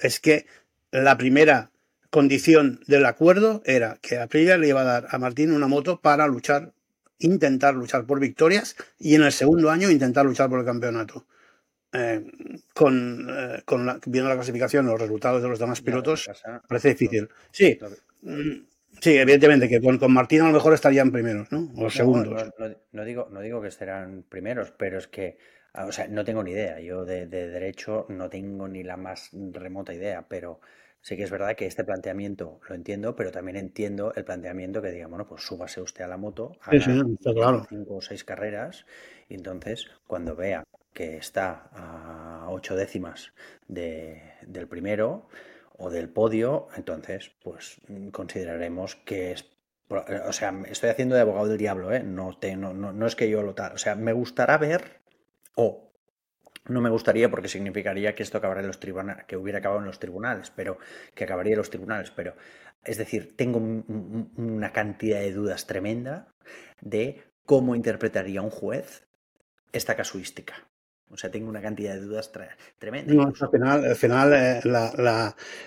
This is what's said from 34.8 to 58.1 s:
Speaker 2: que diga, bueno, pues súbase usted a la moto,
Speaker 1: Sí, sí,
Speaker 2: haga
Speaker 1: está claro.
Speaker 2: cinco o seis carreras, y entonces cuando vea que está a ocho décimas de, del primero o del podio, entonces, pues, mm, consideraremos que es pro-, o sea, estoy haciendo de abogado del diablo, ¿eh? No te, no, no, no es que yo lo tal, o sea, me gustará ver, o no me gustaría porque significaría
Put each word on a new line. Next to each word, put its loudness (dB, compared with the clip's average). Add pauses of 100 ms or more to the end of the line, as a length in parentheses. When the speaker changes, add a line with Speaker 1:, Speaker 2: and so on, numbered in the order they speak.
Speaker 2:
que -8
diga, -14
bueno, -14
pues -20
súbase -14
usted -12
a -10
la -10
moto, -12 (140)
Speaker 1:
Sí, 8
sí, 2
Speaker 2:
haga 2
Speaker 1:
está -2
claro. 2
Speaker 2:
cinco -14
o -12
seis -16
carreras, -12 (440)
y -16
entonces -12 (200)
cuando -8
vea -6 (280)
que -10
está -8
a -16
ocho -8
décimas -8 (340)
de, -12 (260)
del -14
primero -6 (500)
o -10
del -8
podio, -2
entonces, -12 (120)
pues, -18
mm, -16
consideraremos -10
que -8
es -16 (440)
pro-, -6 (200)
o -6
sea, -6 (120)
estoy -2
haciendo 0
de 6
abogado 2
del -2
diablo, -4
¿eh? -2
No -10
te, -8
no, -10
no, -10
no -4
es -6
que 0
yo -2
lo -6
tal, -10
o -16
sea, -4
me -2
gustará 0
ver, -4 (540)
o -2 (800)
no -2
me 0
gustaría 2
porque -8
significaría -6